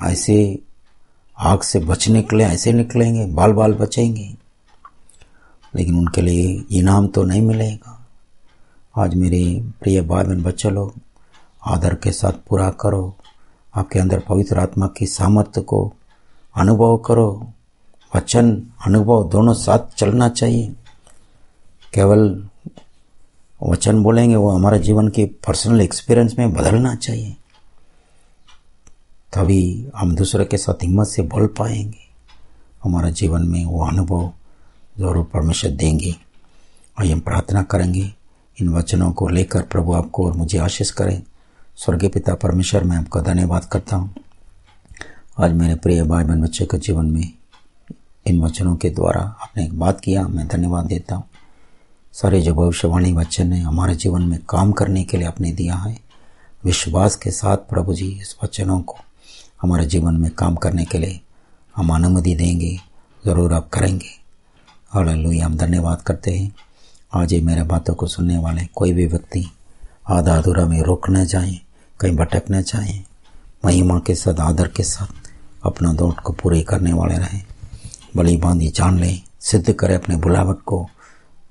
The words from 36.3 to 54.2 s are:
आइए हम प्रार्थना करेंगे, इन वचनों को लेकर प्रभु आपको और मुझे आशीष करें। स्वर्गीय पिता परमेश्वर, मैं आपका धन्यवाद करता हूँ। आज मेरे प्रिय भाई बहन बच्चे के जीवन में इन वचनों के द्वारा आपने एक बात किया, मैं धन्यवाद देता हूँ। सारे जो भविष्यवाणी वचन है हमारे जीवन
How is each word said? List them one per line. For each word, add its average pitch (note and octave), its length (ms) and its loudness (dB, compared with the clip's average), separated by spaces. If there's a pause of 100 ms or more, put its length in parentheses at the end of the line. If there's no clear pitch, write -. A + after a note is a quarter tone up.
आइए F2+ 120 2
हम D#2+ 80 0
प्रार्थना F#2+ 420 0
करेंगे, F#2 520 -2 (460)
इन F2+ 80 0
वचनों E2+ 440 0
को F2 160 -2
लेकर F2+ 340 0
प्रभु E2+ 300 -2
आपको F2 340 -2
और F2 60 -2
मुझे E2+ 260 -2
आशीष F2+ 320 -2
करें। F#2+ 320 -2 (540)
स्वर्गीय F2 320 -2
पिता F#2 260 0
परमेश्वर, F2+ 500 2
मैं F2 120 2
आपका E2+ 240 -2
धन्यवाद F2 440 0
करता G2 320 -2
हूँ। F#2 180 -4 (1300)
आज E2+ 120 4
मेरे E2 220 2
प्रिय E2+ 280 2
भाई E2 220 2
बहन D#2+ 180 2
बच्चे - 240 -2
के - 120 -2
जीवन D#2+ 280 -2
में D#2+ 260 -2 (920)
इन F2 160 2
वचनों E2+ 340 0
के F2 140 -2
द्वारा E2+ 300 0
आपने G#2 440 -8
एक E2 140 -8
बात F2 220 0
किया, F#2+ 280 -2
मैं D#2+ 200 -4
धन्यवाद F2 380 -2
देता F2+ 300 -6
हूँ। G2+ 80 -8 (880)
सारे F#2+ 280 2
जो E2 140 2
भविष्यवाणी F2 580 2
वचन F2 400 0
है F2+ 100 0
हमारे E2+ 320 0
जीवन F2 280 0